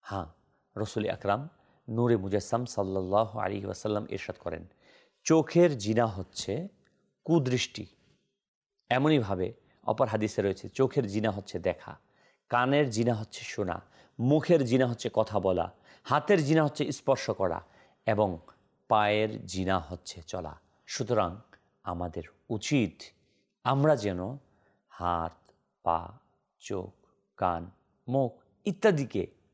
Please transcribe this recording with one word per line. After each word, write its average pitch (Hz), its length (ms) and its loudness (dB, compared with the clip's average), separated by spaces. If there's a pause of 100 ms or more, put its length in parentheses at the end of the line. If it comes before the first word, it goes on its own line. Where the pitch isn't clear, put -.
হ্যাঁ, 92 260 -8 (500)
রসুল 107 320 -4
আকরাম 101 400 -2 (400)
নূরে 117 280 2
মুজাসসাম 98 480 -2
সাল্লাল্লাহু 101 720 -2
আলাইহি 98 260 -4
ওয়াসাল্লাম 104 460 -4
ইরশাদ - 260 -8
করেন, 82 280 -10 (600)
চোখের 160 540 4
জিনা 110 280 2
হচ্ছে 104 640 -6 (560)
কুদৃষ্টি। 127 640 0 (1040)
এমনইভাবে 120 640 2 (320)
অপর 117 220 2
হাদিসে 110 360 0
রয়েছে, 98 260 -2
চোখের 127 380 0
জিনা 104 240 -2
হচ্ছে 95 280 -8
দেখা, - 400 -6 (500)
কানের 131 420 2
জিনা 113 240 2
হচ্ছে - 300 -10
শোনা, 90 360 -6 (400)
মুখের 147 440 4
জিনা 127 220 2
হচ্ছে 120 260 -4
কথা 107 280 0
বলা, 90 320 0 (360)
হাতের 151 360 4
জিনা 156 200 4
হচ্ছে 143 280 -2
স্পর্শ - 380 0
করা 92 340 -2 (420)
এবং 101 320 2 (500)
পায়ের 107 580 2
জিনা 95 320 0
হচ্ছে 87 440 -10
চলা। 80 380 -10 (260)
সুতরাং 104 500 -2 (460)
আমাদের 85 400 -6 (280)
উচিত 110 520 -2 (640)
আমরা 139 320 4
যেন 101 420 -4 (500)
হাত, 85 640 -4 (300)
পা, 87 360 -2 (400)
চোখ, 98 340 -8 (440)
কান, 87 340 -2 (380)
মুখ 127 340 -2 (220)
ইত্যাদিকে 143 640 0 (280)